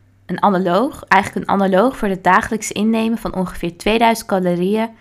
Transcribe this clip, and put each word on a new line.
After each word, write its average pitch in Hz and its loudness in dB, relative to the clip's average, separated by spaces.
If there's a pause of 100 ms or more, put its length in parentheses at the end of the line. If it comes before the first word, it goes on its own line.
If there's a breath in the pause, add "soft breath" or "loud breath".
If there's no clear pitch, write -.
(300)
een 180 -8
analoog, 190 0
eigenlijk 190 0
een - 0
analoog 196 2
voor 214 -4
het 185 -4
dagelijks 208 0
innemen 226 0
van - -8
ongeveer 175 -6
tweeduizend 226 0
calorieën 190 0 (100)